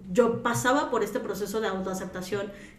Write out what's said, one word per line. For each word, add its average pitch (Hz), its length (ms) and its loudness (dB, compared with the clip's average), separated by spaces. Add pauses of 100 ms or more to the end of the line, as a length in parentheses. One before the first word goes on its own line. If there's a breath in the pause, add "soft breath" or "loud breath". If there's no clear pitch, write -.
(120)
yo 233 320 4
pasaba 262 480 2
por 226 120 2
este 226 160 -2
proceso 208 420 -4
de 214 60 2
autoaceptación 190 840 -4 (280 loud breath)